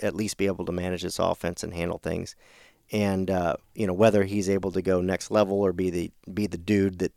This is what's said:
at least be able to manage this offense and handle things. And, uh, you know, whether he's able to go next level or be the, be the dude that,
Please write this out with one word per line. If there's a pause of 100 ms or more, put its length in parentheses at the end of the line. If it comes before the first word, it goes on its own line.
at
least
be
able
to
manage
this
offense
and
handle
things. (560)
And,
uh, (200)
you
know,
whether
he's
able
to
go
next
level
or
be
the, (220)
be
the
dude
that,